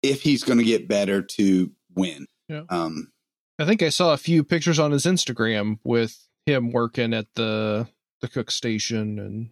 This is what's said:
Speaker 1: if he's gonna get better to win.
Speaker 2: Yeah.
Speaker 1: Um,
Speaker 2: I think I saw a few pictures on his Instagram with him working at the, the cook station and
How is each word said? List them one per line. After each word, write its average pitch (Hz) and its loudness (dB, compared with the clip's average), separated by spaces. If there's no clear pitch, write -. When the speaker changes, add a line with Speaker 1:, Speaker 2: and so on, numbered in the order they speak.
Speaker 1:
if 139 0
he's 143 4
gonna 120 4
get 107 2
better 98 2
to 95 2
win. 80 -4
Speaker 2:
Yeah. 156 -10
Speaker 1:
Um, 80 -6
Speaker 2:
I 151 -2
think 202 2
I 160 2
saw 165 2
a - 2
few 165 2
pictures 160 0
on 151 2
his 139 0
Instagram 113 0
with 117 -2
him 123 0
working 117 0
at 110 -4
the, 110 -2
the 123 -8
cook - -8
station 107 -4
and 104 -10